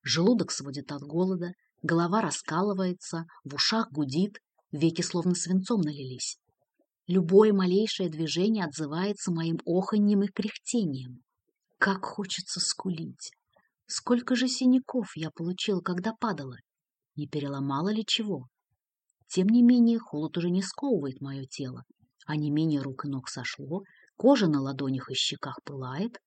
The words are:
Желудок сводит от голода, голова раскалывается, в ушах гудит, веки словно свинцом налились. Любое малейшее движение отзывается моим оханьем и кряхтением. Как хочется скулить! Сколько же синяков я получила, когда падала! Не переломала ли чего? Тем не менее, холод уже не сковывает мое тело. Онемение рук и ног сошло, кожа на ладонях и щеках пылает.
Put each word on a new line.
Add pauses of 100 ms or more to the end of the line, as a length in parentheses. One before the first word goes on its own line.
Желудок
сводит
от
голода, (280)
голова
раскалывается, (180)
в
ушах
гудит, (340)
веки
словно
свинцом
налились. (720)
Любое
малейшее
движение
отзывается
моим
оханьем
и
кряхтением. (560)
Как
хочется
скулить! (540)
Сколько
же
синяков
я
получила,
когда
падала! (580)
Не
переломала
ли
чего? (840)
Тем
не
менее,
холод
уже
не
сковывает
мое
тело. (420)
Онемение
рук
и
ног
сошло, (320)
кожа
на
ладонях
и
щеках
пылает.